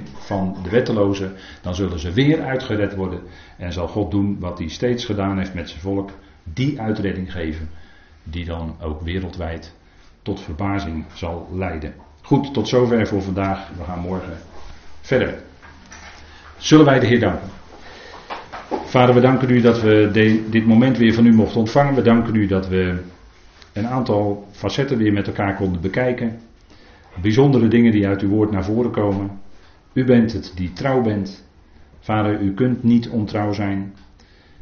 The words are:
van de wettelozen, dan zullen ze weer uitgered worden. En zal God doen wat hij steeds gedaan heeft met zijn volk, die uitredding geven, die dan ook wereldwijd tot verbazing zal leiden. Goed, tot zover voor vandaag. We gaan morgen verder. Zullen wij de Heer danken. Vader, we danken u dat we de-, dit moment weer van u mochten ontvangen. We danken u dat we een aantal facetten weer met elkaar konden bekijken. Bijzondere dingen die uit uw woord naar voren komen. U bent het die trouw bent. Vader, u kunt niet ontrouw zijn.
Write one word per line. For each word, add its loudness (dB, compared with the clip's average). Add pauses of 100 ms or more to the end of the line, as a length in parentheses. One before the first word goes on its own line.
(140)
van -6
de -8
wettelozen, 0 (300)
dan -6
zullen -4
ze -6
weer 2
uitgered -4
worden. -6 (380)
En -8
zal -4
God -4
doen 0
wat -8
hij -8
steeds -4
gedaan -4
heeft -6
met -10
zijn -16
volk, -6 (340)
die -4
uitredding -4
geven, -8 (560)
die -8
dan -10
ook -8
wereldwijd -8 (480)
tot -8
verbazing -6 (100)
zal -10
leiden. -8 (280)
Goed, 0
tot -2
zover 2
voor -2
vandaag. -4
We -12
gaan -10
morgen -8 (640)
verder. -2 (1200)
Zullen 6
wij 6
de 2
Heer 4
danken. -2 (1400)
Vader, 4
we 8
danken 4
u 6
dat 4
we 6
de-, 4
dit 2
moment 6
weer 6
van 6
u 8
mochten 4
ontvangen. 2
We 2
danken 2
u 2
dat 0
we 0 (720)
een -4
aantal -2
facetten -4
weer 2
met 0
elkaar -2
konden -2
bekijken. -4 (840)
Bijzondere 4
dingen 6
die 2
uit -2
uw -2
woord 2
naar -2
voren -2
komen. -2 (640)
U 0
bent 4
het -10
die -6
trouw 0
bent. -4 (520)
Vader, -2
u 0
kunt 0
niet 4
ontrouw -2
zijn. -4 (680)